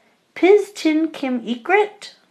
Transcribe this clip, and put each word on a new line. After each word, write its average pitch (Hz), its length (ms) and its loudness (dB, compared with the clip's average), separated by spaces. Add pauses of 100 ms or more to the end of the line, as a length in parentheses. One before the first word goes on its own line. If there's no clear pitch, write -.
(340)
"Piz 392 380 2
tin 311 380 -2
Kim 254 320 -6
Ikrit?" 370 720 -4 (160)